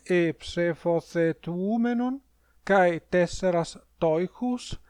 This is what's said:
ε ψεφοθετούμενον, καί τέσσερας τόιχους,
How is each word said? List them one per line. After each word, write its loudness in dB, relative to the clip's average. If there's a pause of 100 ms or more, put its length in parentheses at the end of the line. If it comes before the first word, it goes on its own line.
ε 0
ψεφοθετούμενον, -2 (400)
καί 4
τέσσερας 0 (120)
τόιχους, -2